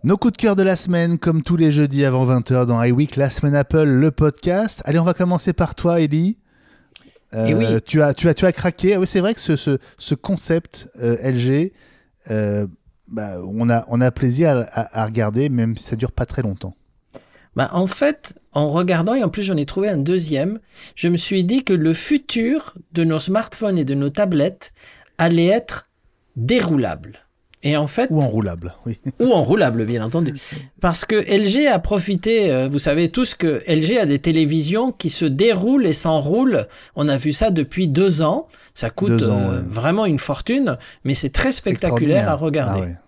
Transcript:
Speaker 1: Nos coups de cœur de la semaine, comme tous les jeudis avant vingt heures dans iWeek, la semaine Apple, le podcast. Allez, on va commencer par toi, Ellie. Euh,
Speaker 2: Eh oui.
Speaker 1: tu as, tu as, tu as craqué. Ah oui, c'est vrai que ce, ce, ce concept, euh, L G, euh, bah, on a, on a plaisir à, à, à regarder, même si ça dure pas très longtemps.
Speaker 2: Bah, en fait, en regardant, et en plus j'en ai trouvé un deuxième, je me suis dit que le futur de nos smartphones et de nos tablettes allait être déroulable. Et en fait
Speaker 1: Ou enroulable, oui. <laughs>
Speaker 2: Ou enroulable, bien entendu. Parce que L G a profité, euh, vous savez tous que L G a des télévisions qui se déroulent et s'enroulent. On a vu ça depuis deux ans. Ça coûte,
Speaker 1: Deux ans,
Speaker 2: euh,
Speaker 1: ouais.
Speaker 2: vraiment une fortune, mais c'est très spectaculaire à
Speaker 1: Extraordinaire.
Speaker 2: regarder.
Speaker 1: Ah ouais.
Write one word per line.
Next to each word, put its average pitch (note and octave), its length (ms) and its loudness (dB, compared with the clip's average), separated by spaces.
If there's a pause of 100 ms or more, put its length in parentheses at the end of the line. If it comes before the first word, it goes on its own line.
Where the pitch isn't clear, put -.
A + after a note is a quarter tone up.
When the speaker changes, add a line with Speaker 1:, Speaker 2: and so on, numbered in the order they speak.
Speaker 1:
Nos F#3+ 140 4
coups - 160 2
de - 40 -12
cœur A#3 180 2
de F#3+ 80 2
la F#3+ 120 2
semaine, E3+ 440 0
comme D#3+ 240 0
tous F3 140 0
les D#3+ 140 4
jeudis C#3+ 340 2
avant C3 200 2
vingt B2+ 240 0
heures B2 160 2
dans A#2+ 160 2
iWeek, B2 360 2
la C#3 120 2
semaine C#3+ 240 0
Apple, D#3 300 2
le C#3+ 260 4
podcast. F3 760 0
Allez, D3+ 140 0
on E3 60 2
va F3 100 2
commencer F3+ 400 0
par - 220 -2
toi, E3+ 260 2
Ellie. D#3+ 380 0 (960)
Euh, A2 120 0
Speaker 2:
Eh - 60 2
oui. A2+ 120 2 (200)
Speaker 1:
tu D3+ 160 2
as, C#3+ 140 2
tu E3+ 120 0
as, D#3+ 60 4
tu F#3 140 2
as F3 40 4
craqué. F#3 440 0
Ah F#3 40 0
oui, F#3 60 2
c'est G3 140 0
vrai G#3 160 0
que - 40 -12
ce, D#3 160 0
ce, C#3 220 -2 (220)
ce - 160 -4
concept, - 760 -4 (100)
euh, A#2 220 0
L C3 160 0
G, C3+ 340 0 (600)
euh, G#2 340 0 (440)
bah, G#2 260 -8 (100)
on A2+ 240 -2
a, A#2 200 2
on A#2+ 120 0
a B2+ 80 4
plaisir C3+ 400 0
à, B2+ 120 2
à, A2+ 420 -6
à - 20 0
regarder, A2+ 440 0
même A2+ 280 0
si - 60 -10
ça - 120 -6
dure A#2+ 160 -4
pas - 140 -4
très - 160 -6
longtemps. F#2+ 340 -6 (800)
Speaker 2:
Bah, - 160 -2
en F#3 140 0
fait, - 480 -4 (200)
en D3 160 0
regardant, F3 440 0
et C4 100 0
en F3 60 0
plus G#3 140 -6
j'en F#3+ 140 0
ai C#3+ 100 -2
trouvé G3 200 -2
un F#3 100 0
deuxième, D#3+ 600 -2 (360)
je F3 140 -2
me F3 80 2
suis F#3+ 260 0
dit B3+ 200 0
que G3 100 0
le D#3+ 200 2
futur C4+ 800 -2 (200)
de E3+ 100 0
nos D#3+ 160 0
smartphones G3+ 580 -2
et D3 80 0
de C#3 80 -4
nos C#3 160 0
tablettes D#3 640 -2 (460)
allait E3+ 260 4
être A3 440 0 (460)
déroulable. B2 840 0 (440)
Et D3 140 0
en D3+ 80 0
fait A#3+ 240 -2
Speaker 1:
Ou D#3 140 2
enroulable, F#2+ 500 -4 (140)
oui. A2+ 120 -8 (100)
<laughs> - 100 -14
Speaker 2:
Ou A#3+ 140 4
enroulable, C3 520 2
bien A2+ 180 -2
entendu. D3 300 -2 (460)
Parce E3+ 260 0
que G#3+ 220 0
L G3+ 200 2
G C#4 200 2
a A3 100 4
profité, G3+ 760 0
euh, B2+ 160 0
vous C#3+ 120 -2
savez E3 320 0
tous B3 240 -2
que C#3+ 320 -2
L D#3 160 2
G A3+ 160 0
a F#3+ 80 2
des C#3+ 100 2
télévisions D#3+ 760 0
qui E3 200 -6
se - 140 -2
déroulent G#3 600 2
et D#3+ 80 2
s'enroulent. D#3 720 0 (280)
On D3 120 0
a C#3 100 0
vu C#3+ 160 -2
ça A3 180 0
depuis E3+ 360 0
deux D#3+ 360 2
ans. G#3+ 240 0 (260)
Ça A2+ 160 -6
coûte, - 220 -2
Speaker 1:
Deux A2+ 180 2
ans, G2 220 0
Speaker 2:
euh, F2+ 60 -2
Speaker 1:
ouais. F2 100 -6
Speaker 2:
vraiment D#3+ 400 0
une D3+ 100 0
fortune, A3+ 580 -2 (280)
mais C3+ 100 0
c'est C3+ 160 -2
très - 220 0
spectaculaire F3 760 0
à E3 40 0
Speaker 1:
Extraordinaire. D3 380 0
Speaker 2:
regarder. F#2 260 -4
Speaker 1:
Ah - 0 -
ouais. - 20 -20 (100)